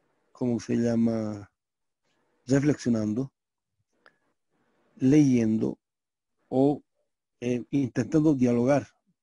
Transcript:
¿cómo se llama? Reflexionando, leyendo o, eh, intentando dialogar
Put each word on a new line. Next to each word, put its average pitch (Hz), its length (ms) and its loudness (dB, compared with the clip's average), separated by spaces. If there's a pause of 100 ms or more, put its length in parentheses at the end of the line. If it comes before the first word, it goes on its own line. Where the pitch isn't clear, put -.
(300)
¿cómo 120 300 -6
se 120 160 -6
llama? 113 760 -2 (960)
Reflexionando, 123 840 -2 (1600)
leyendo 123 840 2 (680)
o, 135 320 0 (600)
eh, 120 300 -4
intentando 143 640 0
dialogar 120 520 0 (360)